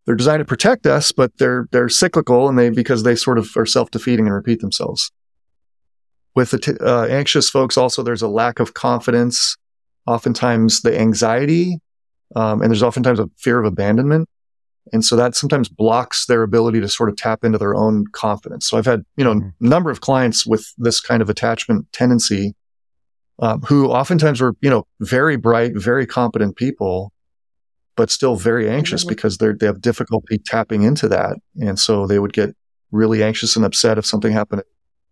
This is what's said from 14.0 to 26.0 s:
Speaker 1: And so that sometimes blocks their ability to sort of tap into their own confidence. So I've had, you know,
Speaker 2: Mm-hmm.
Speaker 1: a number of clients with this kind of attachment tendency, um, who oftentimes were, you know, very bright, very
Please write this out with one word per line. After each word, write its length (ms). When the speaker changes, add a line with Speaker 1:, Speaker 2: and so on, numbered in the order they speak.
Speaker 1:
And 120
so 100
that 220
sometimes 320
blocks 580
their 160
ability 380
to 80
sort 200
of 80
tap 280
into 140
their 180
own 360
confidence. 540
So 120
I've 80
had, 160
you 60
know, 120
Speaker 2:
Mm-hmm. 300
Speaker 1:
a 40
number 220
of 100
clients 440
with 220
this 240
kind 220
of 80
attachment 640
tendency, 640
um, 220
who 300
oftentimes 500
were, 200
you 100
know, 140
very 360
bright, 400
very 280